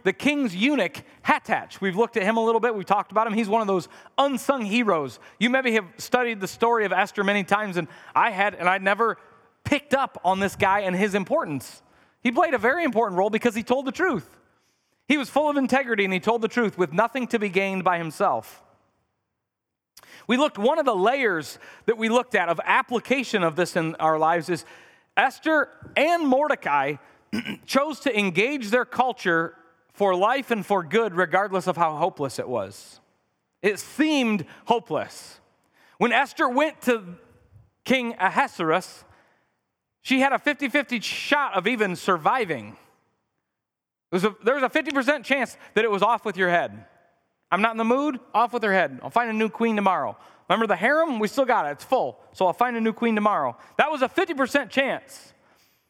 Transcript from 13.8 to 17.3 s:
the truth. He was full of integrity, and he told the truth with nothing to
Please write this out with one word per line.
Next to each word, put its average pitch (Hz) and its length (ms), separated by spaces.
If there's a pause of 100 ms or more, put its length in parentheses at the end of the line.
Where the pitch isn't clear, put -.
the 269 40
truth. 311 460 (680)
He 294 100
was 269 100
full 302 220
of 285 80
integrity, 247 480
and 190 80
he 185 60
told 220 240
the 220 40
truth 220 300
with 170 160
nothing 226 360
to 240 100